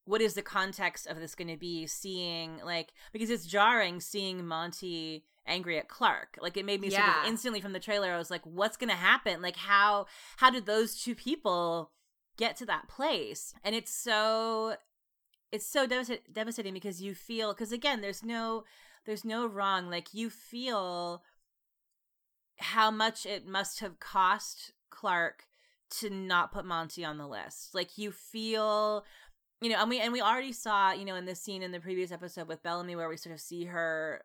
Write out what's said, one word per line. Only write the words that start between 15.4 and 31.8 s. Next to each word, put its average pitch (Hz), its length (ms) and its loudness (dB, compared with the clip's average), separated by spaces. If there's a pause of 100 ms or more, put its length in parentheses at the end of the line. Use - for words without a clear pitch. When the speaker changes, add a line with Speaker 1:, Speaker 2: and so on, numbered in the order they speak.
Speaker 1:
it's 208 160 -6
so 277 200 4
devasta-, 240 460 -2
devastating 220 420 -4
because 185 280 -8
you 196 120 -6
feel, 220 400 -4
'cause 214 180 -6
again, 247 300 0
there's 202 220 -6
no, 226 400 -4 (400)
there's 214 200 -6
no 226 220 -2
wrong. 196 440 0
Like, 170 240 -6
you 220 160 -4
feel 180 920 -4 (1300)
how 220 320 4
much 220 360 2
it 190 200 -6
must 190 340 -2
have 190 180 -8
cost - 760 2 (180)
Clark 175 560 0 (440)
to - 180 -6
not 185 440 2
put 196 120 -6
Monty 170 400 -4
on 151 140 -6
the 143 80 -10
list. - 480 -10
Like, 180 240 -4
you 208 140 -4
feel, 214 920 0 (560)
you 233 80 0
know, 214 120 4
and 220 100 4
we, 247 100 0
and 233 120 0
we 247 80 -2
already 247 320 2
saw, 202 400 4
you 196 120 -4
know, 190 100 -4
in 180 100 -6
this 180 160 -8
scene 190 220 -8
in 180 80 -6
the 175 100 -8